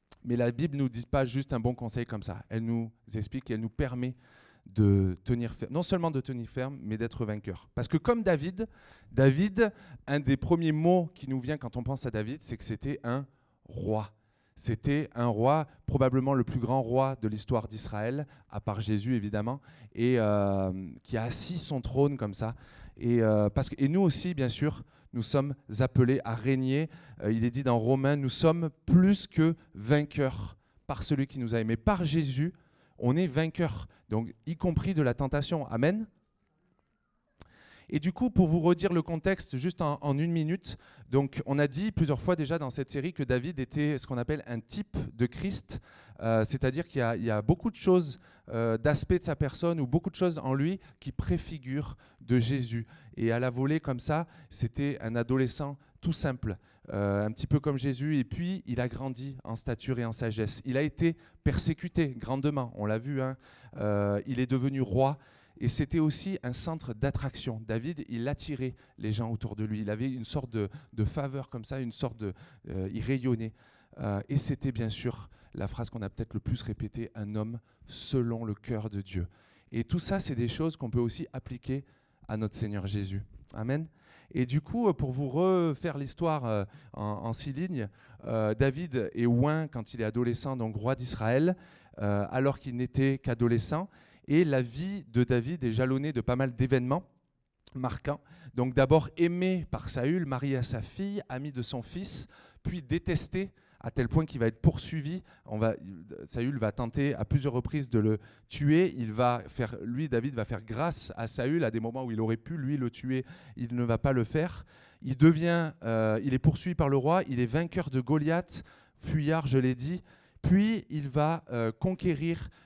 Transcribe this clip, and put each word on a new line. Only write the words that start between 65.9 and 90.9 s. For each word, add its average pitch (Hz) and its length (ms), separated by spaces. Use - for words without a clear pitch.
aussi 160 440
un 123 100
centre 156 420
d'attraction. 127 720
David, 123 420
il 117 200
attirait 131 460
les 107 140
gens 110 180
autour 107 260
de 107 80
lui, 107 160
il 101 100
avait 120 220
une 120 140
sorte 127 240
de, 107 180
de 110 120
faveur 139 440
comme 117 160
ça, 131 160
une 117 120
sorte 117 260
de, 104 160
euh, 95 240
il 120 80
rayonnait. 123 540
Euh, 101 300
et 139 80
c'était 135 340
bien 113 200
sûr - 400
la - 120
phrase 117 220
qu'on 113 140
a 98 80
peut-être - 240
le 107 60
plus - 220
répétée, 113 520
un 107 220
homme 113 220
selon 117 580
le 107 100
cœur 110 360
de 101 100
Dieu. 92 260
Et 117 100
tout 170 160
ça, 196 220
c'est 156 140
des 117 140
choses 160 280
qu'on 123 140
peut 120 100
aussi 120 320
appliquer 127 540
à 113 80
notre 110 180
Seigneur 104 320
Jésus. 98 360
Amen. 135 320
Et 127 120
du 131 160
coup, 233 280
euh, 180 40
pour 135 200
vous 139 160
refaire 165 680
l'histoire, 143 480
euh, 107 200
en, - 100
en 104 300
six 135 220
lignes, 143 340
euh, 110 280
David 131 600
est 120 100
oint 147 440
quand - 260
il 117 80
est - 20
adolescent, 120 520
donc 110 200
roi 120 200